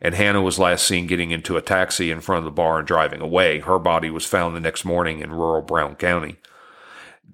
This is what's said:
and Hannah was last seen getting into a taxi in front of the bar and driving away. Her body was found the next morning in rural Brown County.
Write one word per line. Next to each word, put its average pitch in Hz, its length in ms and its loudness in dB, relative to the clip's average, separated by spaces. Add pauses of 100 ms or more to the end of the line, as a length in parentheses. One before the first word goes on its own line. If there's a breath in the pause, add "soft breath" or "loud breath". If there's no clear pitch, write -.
and 82 140 -2
Hannah 101 260 4
was 92 160 0
last 90 300 4
seen 87 180 0
getting 87 240 -2
into 85 280 -4
a 76 40 0
taxi 92 480 0
in 80 120 -4
front 90 180 0
of 82 60 -4
the 78 60 -6
bar 80 280 2
and 78 80 -6
driving 76 340 0
away. 80 380 2
Her 90 180 2
body 82 320 2
was 80 160 -6
found 85 300 0
the 85 40 -8
next 80 240 -4
morning 87 360 0
in 76 120 -10
rural 82 300 0
Brown 76 340 -2
County. 85 420 -2 (960 loud breath)